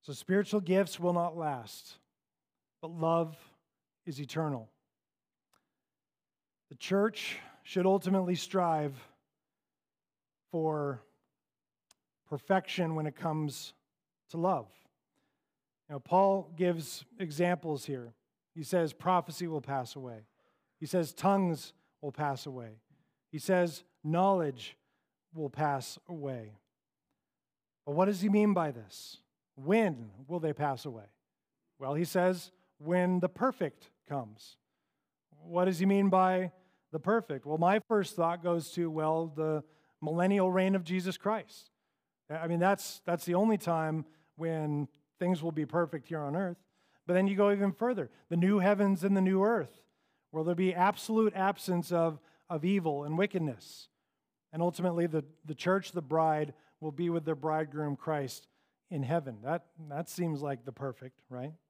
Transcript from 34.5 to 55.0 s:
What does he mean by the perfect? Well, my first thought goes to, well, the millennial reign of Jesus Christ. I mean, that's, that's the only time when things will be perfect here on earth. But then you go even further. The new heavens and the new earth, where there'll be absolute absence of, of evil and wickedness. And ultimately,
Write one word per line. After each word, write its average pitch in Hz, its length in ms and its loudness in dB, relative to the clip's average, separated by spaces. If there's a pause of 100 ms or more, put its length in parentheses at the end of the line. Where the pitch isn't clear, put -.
What 170 220 2
does 185 160 2
he 190 60 4
mean 196 240 6
by 185 420 4 (400)
the 156 80 -6
perfect? 170 440 0
Well, 156 140 -4
my 185 300 4
first 208 280 0
thought 170 260 0
goes 170 300 0
to, 170 160 -2
well, 156 380 0
the 156 360 -2 (380)
millennial 185 500 2
reign 190 240 4
of 185 100 0
Jesus 185 320 -4
Christ. - 540 -6 (600)
I 160 160 -6
mean, 165 140 0
that's, 190 440 2
that's 170 200 -2
the 170 100 0
only 208 240 4
time 160 460 0 (320)
when 151 520 -2 (300)
things 180 240 0
will 165 100 -4
be 151 140 -2
perfect 160 420 -2
here 156 120 -4
on 143 160 -2
earth. 180 200 -2 (500)
But 175 80 2
then 190 120 6
you 196 100 0
go 202 140 6
even 196 220 2
further. 214 360 -2 (220)
The 170 60 0
new 190 240 4
heavens 196 440 4
and 196 120 4
the 190 40 4
new 190 220 4
earth, 208 400 0 (480)
where 156 120 -4
there'll 175 120 0
be 185 200 2
absolute 202 600 2
absence 190 580 -2
of, 165 260 2 (300)
of 160 160 -4
evil 165 400 0
and 156 140 -2
wickedness. 165 680 -4 (640)
And 160 100 -2
ultimately, 170 440 0